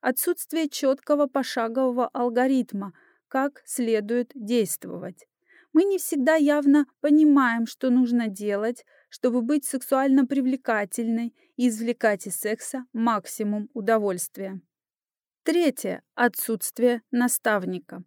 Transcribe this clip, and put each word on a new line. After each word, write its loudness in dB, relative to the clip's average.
Отсутствие -2
четкого 0
пошагового -2
алгоритма, 0
как -4
следует -2
действовать. -4
Мы 6
не 0
всегда 0
явно 4
понимаем, 4
что -2
нужно 2
делать, -4
чтобы 0
быть 0
сексуально 2
привлекательной -2
и 2
извлекать -2
из -8
секса -8
максимум -2
удовольствия. -2
Третье. 0
Отсутствие -2
наставника. -2